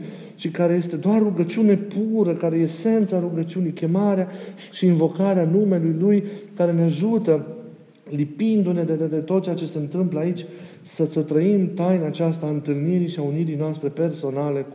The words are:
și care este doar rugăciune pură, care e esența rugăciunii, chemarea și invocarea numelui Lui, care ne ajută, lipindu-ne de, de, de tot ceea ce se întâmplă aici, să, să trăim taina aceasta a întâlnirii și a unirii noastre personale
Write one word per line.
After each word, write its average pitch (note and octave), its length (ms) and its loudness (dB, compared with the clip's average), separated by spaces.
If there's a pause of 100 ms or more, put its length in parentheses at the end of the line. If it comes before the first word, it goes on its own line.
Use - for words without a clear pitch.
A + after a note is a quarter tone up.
(360)
și - 140 -6
care F3 240 2
este E3+ 220 0
doar F#3+ 240 2
rugăciune G3+ 560 4
pură, G#3+ 580 0
care E3 240 0
e E3 40 4
esența F#3+ 580 2
rugăciunii, E3 520 -2
chemarea F#3 560 0 (440)
și - 140 -2
invocarea F3+ 580 4
numelui E3+ 560 2
Lui, G3 240 4 (320)
care F3 160 2
ne E3+ 100 2
ajută, E3 680 2 (600)
lipindu-ne E3+ 760 0
de, D#3+ 120 -2
de, D#3+ 120 -2
de D#3 120 -2
tot F3+ 240 0
ceea F#3 120 -4
ce F3 100 -6
se D#3+ 120 -6
întâmplă D#3 420 -2
aici, F3 260 -4 (360)
să, - 240 -2
să D#3 160 -2
trăim F3 520 2
taina F3 320 0
aceasta D#3+ 400 -2
a D3+ 40 -2
întâlnirii D3+ 600 0
și - 100 -8
a D3 40 -2
unirii D#3 320 -2
noastre D3+ 340 -4
personale C#3+ 840 -2